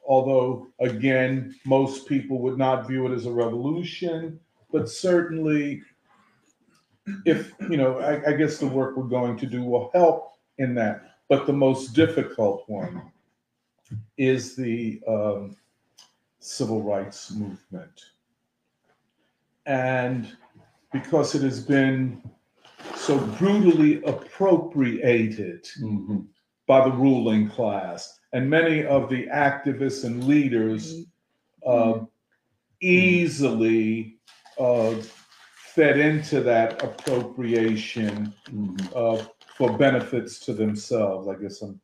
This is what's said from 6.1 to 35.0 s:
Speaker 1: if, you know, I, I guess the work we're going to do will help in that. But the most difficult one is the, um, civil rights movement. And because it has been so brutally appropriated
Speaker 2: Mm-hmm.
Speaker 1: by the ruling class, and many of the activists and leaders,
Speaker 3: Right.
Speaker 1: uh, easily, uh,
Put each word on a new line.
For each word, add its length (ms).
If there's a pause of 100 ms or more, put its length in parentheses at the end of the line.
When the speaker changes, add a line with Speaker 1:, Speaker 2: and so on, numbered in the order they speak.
Speaker 1:
if, 280 (180)
you 60
know, 220
I, 320
I 20
guess 260
the 80
work 300
we're 80
going 340
to 80
do 180
will 300
help 380 (260)
in 180
that. 380 (140)
But 180
the 60
most 420
difficult 760
one 340 (1120)
is 380
the, 540
um, 480 (840)
civil 440
rights 500
movement. 720 (1600)
And 680 (560)
because 420
it 80
has 220
been 580 (720)
so 240 (200)
brutally 640
appropriated 1600 (180)
Speaker 2:
Mm-hmm. 360 (480)
Speaker 1:
by 180
the 80
ruling 560
class, 680 (160)
and 140
many 360
of 240
the 180
activists 760
and 200
leaders, 800 (640)
Speaker 3:
Right. 60
Speaker 1:
uh, 320 (760)
easily, 1400 (400)
uh, 360 (600)